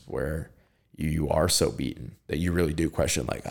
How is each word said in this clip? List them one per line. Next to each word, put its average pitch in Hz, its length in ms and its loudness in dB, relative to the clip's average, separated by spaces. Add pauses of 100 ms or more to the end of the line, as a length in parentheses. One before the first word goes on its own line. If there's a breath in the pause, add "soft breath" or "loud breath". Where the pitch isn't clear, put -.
where 76 440 -4 (460 soft breath)
you, 78 120 -2
you 78 200 0
are 78 200 4
so - 220 4
beaten - 460 -6 (120)
that 73 100 -2
you 87 140 2
really 85 220 2
do 80 160 0
question, - 360 0
like, - 240 -6